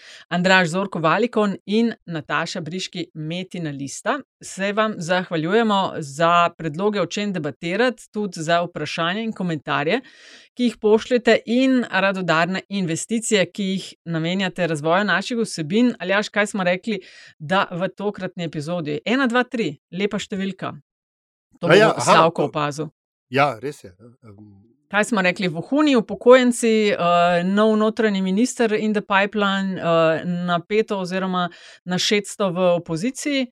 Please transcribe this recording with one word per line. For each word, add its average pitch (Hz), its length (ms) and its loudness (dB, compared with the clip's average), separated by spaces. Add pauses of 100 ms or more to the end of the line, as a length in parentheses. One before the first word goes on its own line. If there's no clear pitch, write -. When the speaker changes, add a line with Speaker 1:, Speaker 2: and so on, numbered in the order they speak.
(260)
Speaker 1:
Andraž 180 420 2
Zorko 190 300 -4
Valikon 202 640 2
in 226 400 0
Nataša 160 580 -6
Briški, 170 520 -10
Metina 165 580 -8
lista. 139 480 -6 (180)
Se 196 360 -6
vam 214 220 -2
zahvaljujemo 185 840 0 (160)
za 165 520 2
predloge, 175 500 -4
o 175 80 0
čem 208 240 -4
debatirati, 185 800 -4
tudi 202 320 -8
za 170 200 2
vprašanja 170 600 -4
in 220 120 -4
komentarje, 160 680 -2 (500)
ki 247 140 -4
jih 233 120 0
pošljete, 220 580 4 (100)
in 254 400 2
radodarne 185 840 0
investicije, 196 800 -2
ki 196 180 -6
jih 190 200 -4 (180)
namenjate 175 640 -2
razvoju 165 380 0
naših 196 340 -2
vsebin. 214 560 0
Aljaž, 196 340 -2
kaj 208 200 0
smo 196 160 -4
rekli, 185 340 -2 (360)
da 170 280 -2
v 180 280 -6
tokratni 185 540 -8
epizodi? 156 580 -6
Ena, 262 240 0
dva, 240 180 0
tri, 220 300 -4 (140)
lepa 202 280 -4
številka. 190 560 -8 (920)
To 175 60 0
Speaker 2:
A 156 60 6
ja, 214 140 8
Speaker 1:
bo - 60 0
Speaker 2:
aha, 120 200 2
Speaker 1:
Slavko 160 280 4
Speaker 2:
to 143 60 0
Speaker 1:
opazil. 147 400 -6 (420)
Speaker 2:
Ja, 135 260 2
res 135 280 -12
je. 95 80 -20 (260)
Ehm. 104 300 -20 (440)
Speaker 1:
Kaj 202 120 4
smo 208 160 0
rekli? 180 260 0
Vohuni, 269 480 0
upokojenci, 240 760 6 (180)
eh, 202 80 0 (460)
nov 208 340 2
notranji 214 440 0
minister 208 520 0
in 214 180 0
the 208 100 0
pipeline, 196 760 0
eh, 165 480 2
napeto 175 760 -2
oziroma 185 460 -2 (380)
našetsto 196 680 -2
v 175 100 -4 (140)
opoziciji. 202 800 -4